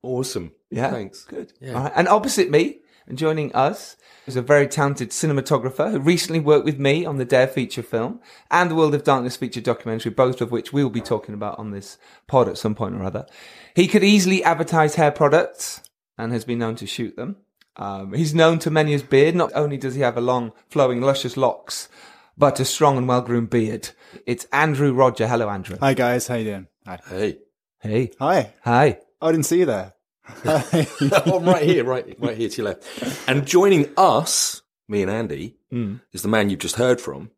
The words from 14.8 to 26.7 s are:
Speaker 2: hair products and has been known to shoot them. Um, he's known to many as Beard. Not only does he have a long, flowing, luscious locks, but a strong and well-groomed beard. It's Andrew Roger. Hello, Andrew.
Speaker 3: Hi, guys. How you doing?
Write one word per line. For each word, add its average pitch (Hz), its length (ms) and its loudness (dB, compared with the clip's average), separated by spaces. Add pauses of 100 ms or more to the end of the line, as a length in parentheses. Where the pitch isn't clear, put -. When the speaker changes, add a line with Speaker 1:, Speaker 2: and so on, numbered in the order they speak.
Speaker 2:
hair 151 160 4
products - 720 0 (360)
and 113 140 -6
has 117 140 -4
been 120 140 -4
known 113 160 -4
to 104 120 -12
shoot - 300 -8
them. 139 200 -10 (380)
Um, 98 380 -10
he's 151 220 -2
known 165 240 6
to 160 120 -2
many 151 220 2
as 139 100 -2
Beard. 147 320 4
Not 170 200 0
only 147 220 0
does 127 180 -6
he 139 60 -2
have 123 160 0
a 120 40 -2
long, 123 320 -2 (160)
flowing, 127 320 2
luscious 135 340 0
locks, - 540 -2 (480)
but 139 220 4
a 131 60 0
strong 143 320 2
and 127 100 -2
well-groomed 120 420 0
beard. 110 420 -2 (340)
It's 120 260 -4
Andrew 143 400 2
Roger. 123 340 2
Hello, 117 240 0
Andrew. 98 300 -8
Speaker 3:
Hi, 135 140 2
guys. 123 340 0
How 123 80 -4
you 113 80 -4
doing? 98 240 -8 (180)